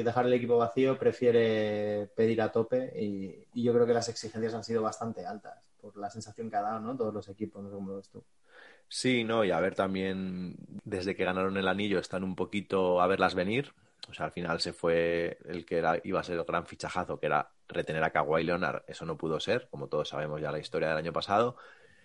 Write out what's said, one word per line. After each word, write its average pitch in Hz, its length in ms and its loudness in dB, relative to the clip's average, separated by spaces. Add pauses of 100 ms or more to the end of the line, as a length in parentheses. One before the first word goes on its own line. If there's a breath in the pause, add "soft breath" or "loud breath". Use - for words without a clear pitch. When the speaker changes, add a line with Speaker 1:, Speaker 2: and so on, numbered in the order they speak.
Speaker 1:
dejar 117 240 2
el 123 80 4
equipo 120 220 4
vacío, 127 420 4
prefiere 107 1160 4
pedir 113 280 4
a 107 100 0
tope 127 480 0
y, 98 440 -4 (100)
y 120 100 -2
yo 120 80 4
creo 120 140 6
que 120 80 6
las 117 140 0
exigencias 113 460 -4
han 110 80 -6
sido 113 200 0
bastante 110 440 -4
altas 101 320 -12 (220)
por 104 160 -18
la 101 140 -8
sensación 110 380 -10
que 107 80 -6
ha 101 60 2
dado, 110 180 -2
¿no? 117 160 -6
Todos 110 160 -2
los 104 160 -8
equipos, 98 340 -8
no 101 80 -10
sé 101 40 -10
cómo 98 160 -8
lo 98 60 -8
ves 98 120 -12
tú. - 140 -20 (640 soft breath)
Speaker 2:
Sí, 123 360 0
no, 113 200 2
y 92 60 4
a 85 80 4
ver 92 160 2
también, 95 800 -2 (300)
desde 95 320 -4
que 95 80 -2
ganaron 95 320 0
el 95 100 0
anillo 98 320 0
están 92 240 -4
un 92 140 -4
poquito 92 640 2
a 90 80 6
verlas 92 260 4
venir. 104 380 0 (360)
O - 60 -18
sea, 160 120 -4
al - 60 -6
final 85 280 -2
se 85 120 -4
fue 85 720 2
el 85 200 -8
que 85 120 -2
era, 82 260 2
iba 92 160 -2
a - 20 -2
ser 87 160 -4
el 82 60 -2
gran 82 220 -2
fichajazo, 80 520 -6
que - 80 -2
era 73 240 0 (160)
retener 78 380 -2
a 80 60 2
Kawhi 78 340 2
Leonard. 87 420 -2
Eso - 180 -14
no 82 140 -6
pudo 80 220 -2
ser, - 300 -2
como 71 180 -10
todos 73 220 0
sabemos 76 300 -4
ya 76 120 -4
la 76 80 -4
historia 80 300 -2
del 78 80 2
año 82 140 -4
pasado. 104 440 0 (480 soft breath)